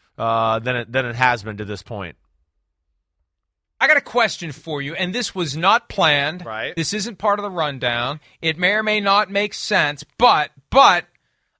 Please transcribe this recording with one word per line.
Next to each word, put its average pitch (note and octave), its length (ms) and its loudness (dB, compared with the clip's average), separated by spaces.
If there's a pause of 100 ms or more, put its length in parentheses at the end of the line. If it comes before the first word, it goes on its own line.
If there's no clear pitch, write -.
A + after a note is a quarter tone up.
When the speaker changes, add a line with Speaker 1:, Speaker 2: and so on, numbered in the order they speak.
(180)
Speaker 1:
uh, A2+ 400 0
than B2 160 -4
it, A2+ 160 -6
than B2+ 160 0
it A#2+ 80 -6
has A#2+ 300 2
been G#2 140 -8
to G#2+ 60 -8
this G2+ 180 -8
point. G2 340 -10 (1600)
Speaker 2:
I B3+ 60 0
got D4+ 100 4
a - 40 0
question F#3+ 500 -2
for C#3+ 320 -6
you, C#3+ 120 -8
and F3+ 200 -4
this A#3+ 200 -6
was D#3 220 -4
not G3 320 2
planned. D#3 560 0
Speaker 1:
Right. A2+ 300 -6
Speaker 2:
This E3 180 -2
isn't G#3 260 -6
part G#3 200 2
of G3+ 60 -6
the G3+ 60 -6
rundown. C3+ 680 -4 (240)
It D#3+ 160 -2
may F#3 140 2
or G#3+ 100 0
may G#3+ 160 0
not G3+ 320 2
make G3+ 240 -2
sense, D3 500 0 (140)
but, F3+ 320 4 (200)
but G#3+ 340 6 (560)